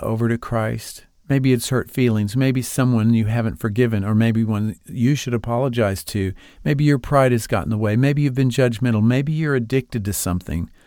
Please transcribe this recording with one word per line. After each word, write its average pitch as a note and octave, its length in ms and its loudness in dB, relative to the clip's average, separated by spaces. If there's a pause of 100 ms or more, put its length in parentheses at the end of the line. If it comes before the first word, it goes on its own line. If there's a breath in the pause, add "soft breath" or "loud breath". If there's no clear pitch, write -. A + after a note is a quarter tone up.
over A2+ 260 -2
to A#2 120 0
Christ? A2+ 680 -6 (240)
Maybe C3 240 4
it's A#2+ 160 0
hurt B2 220 -2
feelings, G#2+ 440 0
maybe C3 280 0
someone A#2 500 2
you A2 120 2
haven't A2+ 320 -2
forgiven, A2 460 0
or G#2+ 120 0
maybe A2+ 280 2
one G#2+ 340 -2 (100)
you A#2 260 0
should B2+ 220 -4
apologize A#2 720 -2
to. F#2+ 280 -4 (320 loud breath)
Maybe D3 200 0
your C#3+ 120 4
pride C3+ 360 2
has A2+ 120 0
gotten A2 260 -2
in G#2+ 60 0
the - 0 -
way. G#2+ 180 0
Maybe C#3 280 2
you've C3+ 100 0
been C3 160 0
judgmental. A#2+ 540 2
Maybe C3 280 2
you're D#3 220 -2
addicted B2 520 -2
to G2+ 80 -4
something. F2 580 -4 (160 soft breath)